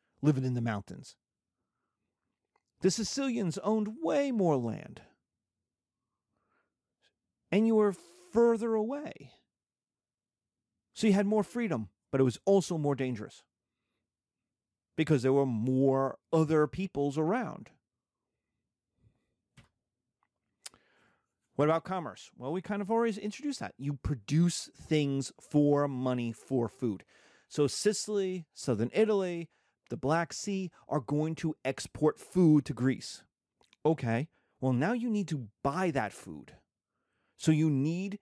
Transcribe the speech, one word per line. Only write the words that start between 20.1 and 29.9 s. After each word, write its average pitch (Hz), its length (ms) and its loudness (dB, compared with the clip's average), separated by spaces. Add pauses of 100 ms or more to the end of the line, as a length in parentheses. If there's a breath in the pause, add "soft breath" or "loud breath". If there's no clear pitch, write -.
What 147 140 4
about 160 140 0
commerce? 170 520 -10
Well, 131 160 -8
we 185 80 -4
kind 202 220 -6
of 190 80 -6
already 226 300 0
introduced 254 400 -8
that. - 180 -8
You 143 160 -4
produce 151 760 0 (100)
things 139 600 -2
for 147 480 4
money, 127 440 -2
for 120 360 -2
food. 107 340 -4 (460 soft breath)
So 147 180 2
Sicily, 190 760 -2 (100)
southern 117 380 -2
Italy, 185 560 0 (400)
the - 80 -8